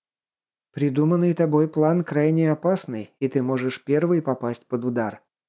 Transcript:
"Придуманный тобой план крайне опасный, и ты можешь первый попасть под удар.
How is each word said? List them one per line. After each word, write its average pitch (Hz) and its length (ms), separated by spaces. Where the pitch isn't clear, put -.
"Придуманный 156 640
тобой 160 340
план 156 360
крайне 156 480
опасный, 151 640
и 135 100
ты 131 140
можешь 127 400
первый 160 400
попасть 123 440
под 123 180
удар. 117 380